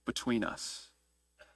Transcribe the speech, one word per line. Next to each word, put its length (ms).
between 380
us. 460